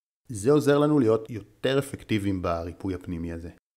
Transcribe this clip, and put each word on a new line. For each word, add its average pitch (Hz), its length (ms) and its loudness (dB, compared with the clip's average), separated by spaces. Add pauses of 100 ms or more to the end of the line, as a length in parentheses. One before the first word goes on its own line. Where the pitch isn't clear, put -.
(280)
זה 113 240 0
עוזר 143 260 4
לנו 151 200 4
להיות 110 320 2
יותר 127 480 -4
אפקטיביים 101 640 -2
בריפוי 87 520 -4
הפנימי 85 380 -8
הזה. 82 180 -12 (260)